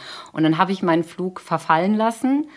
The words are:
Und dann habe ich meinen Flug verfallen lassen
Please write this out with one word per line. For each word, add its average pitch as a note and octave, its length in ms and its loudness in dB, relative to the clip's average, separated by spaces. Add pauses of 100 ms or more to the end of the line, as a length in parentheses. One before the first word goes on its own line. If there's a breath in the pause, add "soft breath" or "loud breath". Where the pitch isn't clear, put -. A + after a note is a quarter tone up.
(320 loud breath)
Und D#3 100 0
dann D#3 160 4
habe F#3 140 2
ich F#3+ 100 -4
meinen E3+ 200 2
Flug F#3 380 -8
verfallen E3+ 540 0
lassen A#3 520 0 (100)